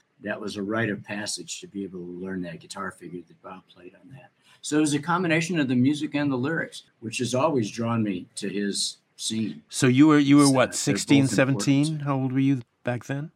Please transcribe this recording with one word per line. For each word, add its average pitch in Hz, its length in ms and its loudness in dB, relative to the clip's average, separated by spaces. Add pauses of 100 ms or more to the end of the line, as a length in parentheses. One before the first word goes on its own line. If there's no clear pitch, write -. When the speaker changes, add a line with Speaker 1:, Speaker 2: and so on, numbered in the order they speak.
(220)
Speaker 1:
that 104 180 -8
was 101 180 -8
a 101 40 -6
rite 110 300 -2
of - 120 -8
passage 104 560 -10
to 90 60 -16
be 98 180 -10
able 90 180 -10
to 90 220 -12
learn 95 200 -6
that 82 160 -12
guitar 95 320 -12
figure 85 360 -14
that - 140 -20
Bob 95 260 -18
played 90 280 -20
on - 160 -20
that. - 180 -20 (320)
So 151 160 -2
it 151 40 4
was 147 120 2
a 143 60 0
combination 165 600 0
of 135 80 0
the 127 80 0
music 143 380 2
and 147 180 0
the 131 40 0
lyrics, 139 480 -6 (160)
which 110 180 -10
has 120 160 -2
always 127 380 0
drawn 117 320 -2
me 92 320 -4
to 101 120 -8
his 98 500 -4 (200)
scene. 110 520 -6
Speaker 2:
So - 180 0
you 131 180 8
were, 151 140 8
you 143 180 6
were 147 80 8
Speaker 1:
So 139 60 6
Speaker 2:
what, 127 140 4
Speaker 1:
they're - 20 2
both - 80 -10
Speaker 2:
sixteen, 139 480 2
Speaker 1:
important. 135 120 0
Speaker 2:
seventeen? 139 640 2
How 139 180 -2
old 131 120 -2
were 131 80 0
you 135 220 2 (220)
back 120 220 -4
then? 143 300 -8